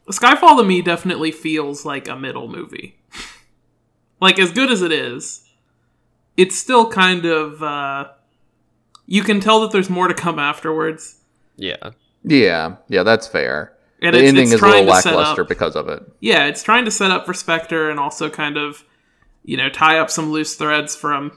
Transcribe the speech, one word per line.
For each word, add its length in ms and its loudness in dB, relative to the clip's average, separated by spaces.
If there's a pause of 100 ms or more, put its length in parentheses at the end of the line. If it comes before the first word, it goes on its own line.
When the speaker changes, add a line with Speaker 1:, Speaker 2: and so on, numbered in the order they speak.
Speaker 1:
Skyfall 480 6
to 60 4
me 180 2
definitely 500 -4
feels 540 -6
like 220 -8
a 80 -10
middle 320 -10
movie. 520 -16 (120)
<laughs> 180 -18 (920)
Like, 180 2
as 140 2
good 180 0
as 100 0
it 120 -2
is, 500 -8 (920)
it's 200 2
still 320 2
kind 360 0
of, 360 -2
uh, 460 -6 (1000)
you 180 0
can 180 0
tell 200 4
that 100 -4
there's 180 0
more 180 0
to 60 0
come 260 -6
afterwards. 800 -6 (400)
Speaker 2:
Yeah. 340 -10 (320)
Speaker 3:
Yeah, 540 2 (100)
yeah, 160 0
that's 240 2
fair. 460 -6 (280)
Speaker 1:
And 140 2
Speaker 3:
The 40 6
Speaker 1:
it's, 100 8
Speaker 3:
ending 160 6
Speaker 1:
it's 80 4
Speaker 3:
is 80 4
a 40 4
little 200 8
Speaker 1:
trying 100 6
to 60 6
set 140 0
Speaker 3:
lackluster 260 0
Speaker 1:
up 80 -6
Speaker 3:
because 260 -4
of 140 -6
it. 120 -8 (200)
Speaker 1:
Yeah, 240 2
it's 180 -6
trying 220 2
to 60 -4
set 200 0
up 140 -2
for 80 -8
Spectre 560 -4
and 100 -6
also 300 -6
kind 280 -8
of, 280 -10 (580)
you 140 -8
know, 120 -2
tie 300 4
up 100 -2
some 220 -4
loose 240 -4
threads 400 -2
from 420 -6